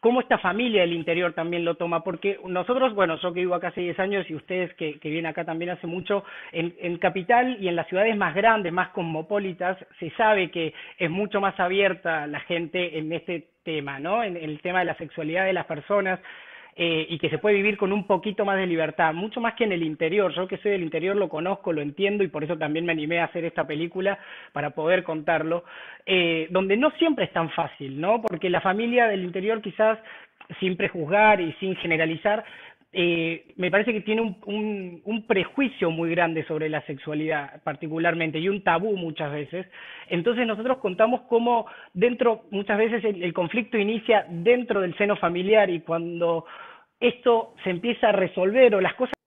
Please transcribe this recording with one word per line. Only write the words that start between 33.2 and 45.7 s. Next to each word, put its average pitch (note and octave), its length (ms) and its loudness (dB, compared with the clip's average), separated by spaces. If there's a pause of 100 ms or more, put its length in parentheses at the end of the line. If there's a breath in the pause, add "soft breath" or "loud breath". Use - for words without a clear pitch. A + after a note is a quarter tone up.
me F3+ 140 0
parece G#3 220 2
que G#3+ 80 -2
tiene G#3+ 220 0
un, G#3 140 -4 (100)
un, G3+ 580 -6
un G#3+ 220 -6
prejuicio G3 640 0
muy E3 180 -2
grande E3 360 0
sobre D#3 220 -4
la D3+ 180 -4
sexualidad D3+ 760 -6
particularmente D#3+ 800 -2
y F3 80 0
un G3 160 -2
tabú F#3 320 2
muchas D#3+ 340 -6
veces. D3+ 360 -8 (420 loud breath)
Entonces A3+ 380 0
nosotros A3+ 320 -2
contamos A3 500 2
cómo A#3 380 2 (260 loud breath)
dentro, A#3 580 2
muchas G3+ 280 -2
veces A3 260 2
el, G3+ 180 0
el F3 120 -2
conflicto G#3 420 -2
inicia G#3+ 520 2
dentro G#3+ 520 2
del F3+ 160 -2
seno G3+ 200 2
familiar F#3+ 540 4